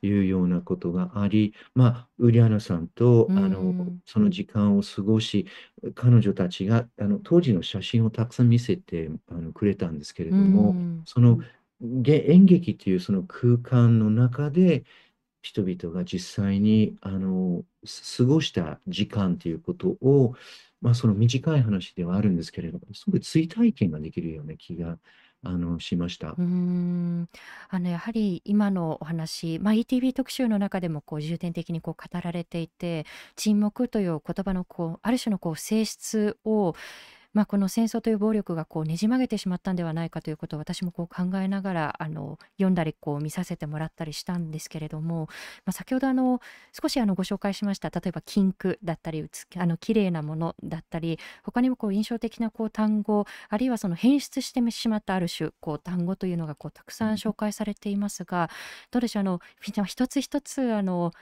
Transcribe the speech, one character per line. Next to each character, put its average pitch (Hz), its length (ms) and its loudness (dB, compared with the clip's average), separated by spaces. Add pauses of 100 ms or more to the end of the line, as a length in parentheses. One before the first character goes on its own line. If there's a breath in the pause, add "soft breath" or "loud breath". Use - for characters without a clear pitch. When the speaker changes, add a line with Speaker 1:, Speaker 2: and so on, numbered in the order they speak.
Speaker 1:
い 101 100 0
う 101 120 4
よ 95 180 2
う 90 60 2
な 87 120 2
こ 90 160 -4
と 87 160 -4
が 90 280 -2
あ 101 80 0
り、 107 260 2 (200 loud breath)
ま 127 120 6
あ、 117 220 0 (100)
ウ 120 120 6
リ 117 100 6
ア 113 80 8
ナ 107 120 2
さ 92 160 -4
ん 82 120 -4
と、 120 400 6
Speaker 2:
う - 40 2
ん。 - 60 4
Speaker 1:
あ 98 100 2
の、 92 260 0 (300)
そ - 160 -2
の 104 100 6
時 92 160 -4
間 104 320 4
を 101 40 2
過 - 200 -6
ご 110 180 4
し、 104 260 -2 (480 loud breath)
彼 120 260 8
女 98 120 2
た 90 160 0
ち 92 180 -4
が、 117 200 2 (120)
あ 104 60 -4
の、 101 140 0
当 175 220 4
時 135 120 2
の 85 100 2
写 95 200 -6
真 113 220 2
を 110 60 2
た 113 160 -2
く - 80 -14
さ 123 100 4
ん 120 40 8
見 117 100 6
せ 107 180 0
て、 82 340 -6 (180)
あ - 60 -14
の、 82 180 -8
く - 120 -6
れ 101 100 2
た 90 140 -4
ん 80 100 -6
で 73 60 -12
す - 100 -16
け - 100 -6
れ 80 60 -4
ど 190 60 4
も、 196 340 6
Speaker 2:
う - 40 2
ん。 170 320 -6
Speaker 1:
そ - 140 0
の、 120 200 8 (400 loud breath)
げ-、 127 520 2
演 185 140 12
劇 175 300 6
と - 140 -4
い 92 40 4
う 90 60 0
そ - 120 -2
の 95 100 0
空 120 360 2
間 120 400 6
の 107 120 4
中 123 400 2
で、 165 340 4 (580 soft breath)
人 - 220 -4
々 87 320 -4
が 90 80 -2
実 95 400 -6
際 98 160 2
に、 107 400 4
あ 98 100 -8
の、 92 540 -2 (200)
す-、 - 400 -4
過 123 40 2
ご 156 120 4
し - 120 -4
た 80 360 -4
時 92 180 -4
間 92 320 -2
と - 100 -8
い 82 60 -4
う 80 60 -10
こ 87 140 -6
と 92 140 -4
を、 131 460 4 (460 loud breath)
ま 123 100 2
あ、 120 40 6
そ 120 120 0
の 107 80 6
短 127 420 2
い 139 60 4
話 101 320 -2
で 90 100 -4
は 87 120 0
あ 104 40 2
る 104 100 4
ん 90 60 2
で 80 60 -2
す 80 100 -12
け 90 100 -8
れ 85 80 -6
ど 87 80 -10
も、 - 160 -16
す - 160 -20
ご 180 60 2
い - 40 2
追 160 280 0
体 226 240 2
験 95 180 0
が 76 100 -6
で 78 100 -8
き - 100 -8
る 85 120 -6
よ 78 100 -12
う 73 40 -12
な 78 100 -12
気 85 200 -14
が、 85 220 -6 (440 soft breath)
あ 90 80 -8
の、 85 280 -2
し - 180 -4
ま 87 120 -2
し 87 100 -10
た。 78 120 -10
Speaker 2:
う - 80 -10
ー 180 40 -2
ん。 175 880 -2 (400 loud breath)
あ 190 100 -4
の、 175 100 -2
や 175 100 -4
は 214 120 -8
り 208 340 -2
今 208 260 2
の 170 300 -2
お - 40 -10
話、 165 560 -6
ま 196 100 0
あ、 220 40 4
イ 220 60 2
ー 233 40 0
テ - 120 -2
ィ - 40 2
ー - 20 -4
ビ 262 80 0
ー - 20 -6
特 254 200 -6
集 254 160 -2
の 214 100 0
中 196 220 -2
で 175 80 -4
も 156 120 -6
こ - 160 -10
う 151 40 -4
重 165 180 -6
点 175 140 -6
的 165 200 -8
に 165 80 -4
こ 165 120 -10
う - 20 -8
語 - 260 -10
ら 170 120 -6
れ 170 120 -6
て - 160 -8
い 160 80 -6
て、 170 380 -6 (300 loud breath)
沈 208 240 2
黙 208 280 0
と 220 120 -2
い 185 80 0
う 160 120 -2
言 185 240 -6
葉 196 100 -2
の 180 100 -4
こ 165 320 -6
う、 - 60 -18
あ 202 80 -2
る 247 80 0
種 233 120 -4
の 190 80 0
こ 170 140 -4
う 156 40 -6
性 220 280 -2
質 - 600 -4
を 208 300 2 (600 loud breath)
ま 214 60 4
あ、 196 40 2
こ 202 120 -2
の 196 100 2
戦 233 160 0
争 226 160 -2
と 226 80 -2
い 220 60 2
う 208 40 -2
暴 214 140 2
力 202 220 -2
が 160 100 -4
こ - 160 -6
う 160 40 -2
ね 160 120 -4
じ 208 120 0
曲 254 100 2
げ 254 100 0
て 220 80 -4
し 190 140 -4
ま 180 60 -2
っ - 40 -6
た 196 100 -4
ん 185 60 -2
で 175 80 -2
は 160 80 -4
な 165 140 -4
い - 20 -6
か 160 140 -10
と - 80 -8
い - 20 -4
う 151 60 -10
こ - 80 -12
と 160 100 -8
を - 20 -6
私 170 280 -6
も 175 40 -4
こ 170 120 -8
う 170 40 -6
考 180 300 -4
え 190 120 -2
な 196 120 -2
が 190 140 -4
ら、 156 240 -4
あ 156 100 -6
の、 151 300 -10 (180 soft breath)
読 190 140 2
ん 190 40 6
だ 185 80 2
り 156 160 -2
こ 147 180 -4
う 147 60 -4
見 156 60 -4
さ 180 160 -6
せ 170 140 -10
て 160 80 -8
も 151 120 -8
ら 156 100 -4
っ - 60 -12
た 165 120 -10
り 147 80 -10
し - 100 -12
た 180 140 -4
ん 165 120 -6
で 156 80 -8
す - 120 -14
け 160 100 -10
れ 156 80 -8
ど 156 140 -8
も、 165 260 -4 (380 loud breath)
ま 196 40 -4
あ、 - 20 -4
先 - 180 -10
ほ 262 80 0
ど 269 100 0
あ 262 60 0
の、 254 260 2 (320 loud breath)
少 - 160 -4
し - 100 -2
あ 240 60 2
の、 196 100 2
ご 185 100 -2
紹 196 120 -6
介 202 160 -4
し 208 140 -6
ま 202 80 -2
し - 40 -14
た、 156 120 -6
例 - 180 -4
え - 20 -4
ば 160 120 -8
禁 190 300 2
句 - 300 -4
だ 165 120 -4
っ - 40 -16
た - 120 -12
り、 156 100 -6
う 151 80 -8
つ-、 - 180 -18 (120)
あ 180 80 -2
の、 165 100 0
綺 - 160 -4
麗 208 180 2
な 165 120 -4
も 151 120 -6
の 165 300 -4
だ 165 140 -8
っ 160 100 -16
た 170 100 -8
り、 165 200 -4 (240 loud breath)
他 - 180 -4
に 254 80 2
も 254 80 -2
こ 220 120 -4
う 196 40 -2
印 214 120 0
象 233 140 -6
的 226 200 -8
な 226 120 -2
こ - 140 -6
う 220 60 -6
単 214 320 0
語、 208 240 0 (240 loud breath)
あ 214 80 -2
る 247 80 0
い - 20 0
は 247 80 -2
そ 202 140 -4
の 170 60 -4
変 269 240 4
質 - 200 -8
し - 120 -8
て 240 180 0
し - 180 -4
ま 220 80 0
っ 208 80 -4
た 196 100 -4
あ 185 60 0
る 175 80 -2
種、 156 220 -6 (100)
こ 151 140 -6
う 147 40 -8
単 175 280 -4
語 190 100 -4
と - 100 -6
い 180 60 -2
う 170 60 -4
の 165 80 -6
が 151 80 -8
こ - 140 -14
う - 20 -12
た - 140 -20
く - 80 -20
さ 220 180 -2
ん 214 60 -2
紹 208 180 -4
介 214 180 -4
さ 214 140 -6
れ 202 80 -6
て - 160 -8
い 202 80 -2
ま 202 100 -4
す - 160 -10
が、 175 200 -2
Speaker 1:
う - 0 -
ん。 165 40 -6 (440 loud breath)
Speaker 2:
ど 247 60 0
う - 40 2
で 240 60 -2
し - 100 -4
ょ - 20 0
う、 - 20 0
あ - 20 0
の、 185 160 -2 (200 soft breath)
ひ-、 202 120 -12 (120)
一 254 240 -2
つ 277 140 -2
一 - 180 -4
つ 254 320 -4
あ 208 100 0
の、 175 400 0